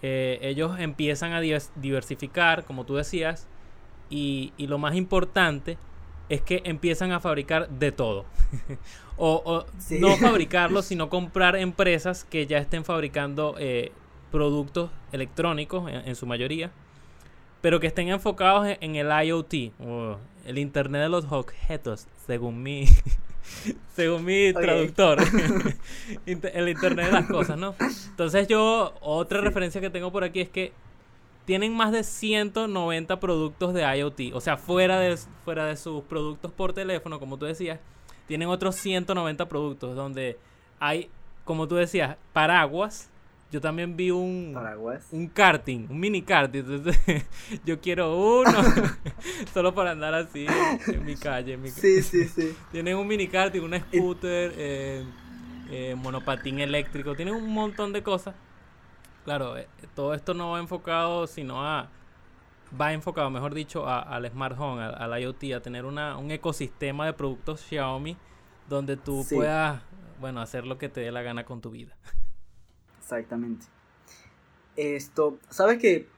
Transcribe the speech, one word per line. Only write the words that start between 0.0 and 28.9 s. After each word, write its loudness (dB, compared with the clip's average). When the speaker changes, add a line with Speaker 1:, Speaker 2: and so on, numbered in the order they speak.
Speaker 1:
Eh, -2
ellos -2
empiezan -2
a 0
divers-, 0
diversificar, 0
como -10
tú -4
decías, -4
y, -4
y -6
lo -2
más -2
importante 0
es 0
que 2
empiezan 0
a 0
fabricar 0
de 0
todo. -2
<laughs> -8
O, 4
o -2
Speaker 2:
Sí. -4
Speaker 1:
no 10
Speaker 2:
<laughs> 0
Speaker 1:
fabricarlo, 4
sino -4
comprar 4
empresas 2
que -2
ya 0
estén -2
fabricando, -2
eh, -2
productos 0
electrónicos, -4
en, -8
en -6
su -10
mayoría, -4
pero 4
que 0
estén -2
enfocados 4
en, -2
en -6
el 4
I 0
O 0
T, -4
o -6
el -6
Internet -2
de 2
los 0
objetos, -4
según -4
mi, 0
<laughs> -8
según 2
mi 6
Speaker 2:
Ok. 2
Speaker 1:
traductor. 6
Speaker 2:
<laughs> -8
Speaker 1:
Inter-, -4
el 2
Internet 2
de 2
las 4
cosas, 0
¿no? -6
Entonces 2
yo, 4